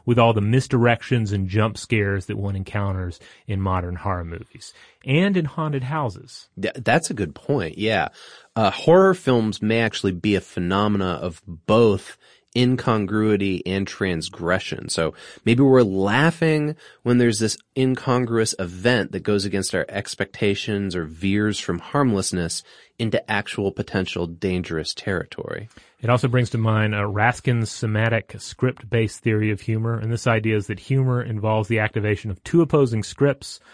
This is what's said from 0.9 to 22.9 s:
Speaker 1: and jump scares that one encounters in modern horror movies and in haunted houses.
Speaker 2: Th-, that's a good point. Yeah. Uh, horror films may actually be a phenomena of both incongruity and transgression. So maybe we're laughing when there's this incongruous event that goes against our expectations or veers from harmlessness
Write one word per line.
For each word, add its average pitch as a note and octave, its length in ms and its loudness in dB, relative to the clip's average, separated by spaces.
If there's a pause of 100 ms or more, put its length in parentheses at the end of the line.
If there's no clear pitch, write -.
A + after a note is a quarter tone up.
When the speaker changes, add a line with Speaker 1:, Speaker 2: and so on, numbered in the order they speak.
Speaker 1:
and F#2+ 120 -2
jump G#2+ 300 0
scares G2+ 500 -2
that G#2 120 -6
one G2 180 -4
encounters F#2+ 640 -4 (260)
in G2 140 -2
modern F2+ 360 -2
horror F2 280 -4
movies - 480 -16 (320)
and F#3 320 2
in E3 80 0
haunted D3 380 -4
houses. C3 680 -8 (100)
Speaker 2:
Th-, - 160 -4
that's B2+ 360 2
a F3 40 -8
good F#2 200 -4
point. B2 420 -4
Yeah. G#2 320 0 (460)
Uh, G#2+ 160 2
horror F#3+ 420 6
films A#2+ 480 0
may A2 200 2
actually G#2 320 0
be G2 240 0
a F2 40 0
phenomena F#2+ 800 0
of E2+ 260 -8
both G#2 680 2 (400)
incongruity G#2+ 1120 2
and F#2+ 200 -2
transgression. F2 1000 -4
So D#2+ 240 -2 (320)
maybe A#2+ 180 4
we're C3 200 8
laughing D3 960 0 (260)
when B2 160 2
there's A#2 200 2
this A2 200 -2 (180)
incongruous B2 840 0
event F#2 540 0
that F#2+ 100 -6
goes G2+ 220 0
against G2 300 -4
our F2 160 0
expectations G2+ 1040 -4
or E2+ 80 -4
veers G2 560 -2
from F2 200 -4
harmlessness G2 840 -2 (360)